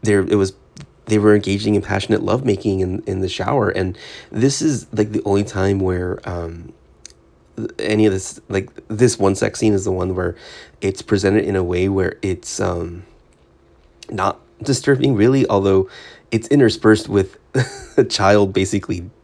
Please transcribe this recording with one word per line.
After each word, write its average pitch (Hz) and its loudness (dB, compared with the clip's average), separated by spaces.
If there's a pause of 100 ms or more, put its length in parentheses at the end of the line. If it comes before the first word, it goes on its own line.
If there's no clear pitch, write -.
there, 101 2
it 95 0
was, 95 0 (520)
they 107 2
were 104 6
engaging 104 0
in 101 2
passionate 98 -2
lovemaking 101 0
in, 92 -2
in 95 -4
the 92 -4
shower, 131 -2
and 92 -4 (340)
this 135 0
is, 151 -2
like, 107 0
the 107 -2
only 101 0
time 98 0
where, 90 -2
um, 85 -10 (1040)
any 107 2
of 101 4
this, - -8 (100)
like, 98 -4 (180)
this 117 2
one 98 2
sex - -4
scene 107 2
is 95 0
the 98 -2
one 92 -2
where 90 -4 (460)
it's 98 -4
presented 101 2
in 98 -2
a 92 0
way 90 0
where 95 -2
it's, 92 -6
um, 87 -6 (1040)
not 95 -4 (220)
disturbing, 135 2
really, 123 4
although 98 2 (420)
it's 110 -2
interspersed 110 4
with 98 0 (300)
<laughs> - -6
a 127 6
child 101 2
basically 95 -4 (140)